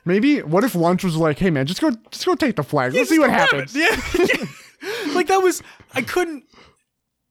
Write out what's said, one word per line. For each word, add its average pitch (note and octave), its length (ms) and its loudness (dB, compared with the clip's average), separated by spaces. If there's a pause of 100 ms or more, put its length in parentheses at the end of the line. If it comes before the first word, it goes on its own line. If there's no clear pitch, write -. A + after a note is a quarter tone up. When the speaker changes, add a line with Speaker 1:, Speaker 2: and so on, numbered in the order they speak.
Speaker 1:
Maybe, G#3+ 360 2
what F3 220 2
if A3+ 100 -2
Lunch F3 300 2
was E3 120 -2
like, D#3+ 220 0
"Hey, F#3 120 0
man, C3+ 160 0
just F#3 160 -6
go, D#4 80 2 (200)
just - 140 -10
go F4+ 100 0
take C4 220 -2
the D3+ 60 -2
flag. C3 320 -2
Let's C#4 160 0
Speaker 2:
Yeah, D#4+ 60 2
Speaker 1:
see - 20 6
what C4+ 120 4
Speaker 2:
just - 200 2
go B3+ 80 0
grab C3+ 80 -6
Speaker 1:
happens." D4 480 -2
Speaker 2:
it. F4+ 260 2
Yeah. G#3 60 -8 (640)
<laughs> - 20 -2
Like, F4+ 120 0
that F#4+ 160 2
was, F4+ 200 0 (320)
I C4 80 -4
couldn't, E4+ 420 -4 (880)